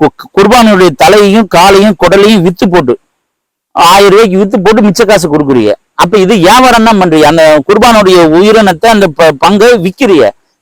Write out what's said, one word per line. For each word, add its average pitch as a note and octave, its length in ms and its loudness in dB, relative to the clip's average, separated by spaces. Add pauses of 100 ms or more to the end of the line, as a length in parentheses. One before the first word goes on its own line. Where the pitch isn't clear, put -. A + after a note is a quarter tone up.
கு-, - 400 -4
குர்பானியுடைய G3+ 480 2 (160)
தலையையும் G3+ 440 0
காலையும் G3 560 0
குடலையும் G3 380 0
வித்து F3+ 260 -4
போட்டு, D3 300 -4 (760)
ஆயிரம் F#3+ 380 0
ரூபாய்க்கு F#3+ 280 0
வித்து G3+ 220 -2
போட்டு G#3+ 220 0
மிச்ச G#3 240 -2
காசு F3+ 260 -2
கொடுக்குறீங்க. C3 400 -2 (220)
அப்ப F3 240 -2
இது F#3+ 160 0
வியாபாரம் A3+ 500 2
தான் A3 160 0
பண்றீங்க. D#3+ 220 0
அந்த D#3 440 2
குர்பானுடைய G#3 500 0 (100)
உயிரினத்தை, G3 600 0
அந்த G3+ 300 0
ப-, D#3+ 220 0
பங்கை G3+ 340 0
விக்கிறீங்க. F#3 560 -2 (340)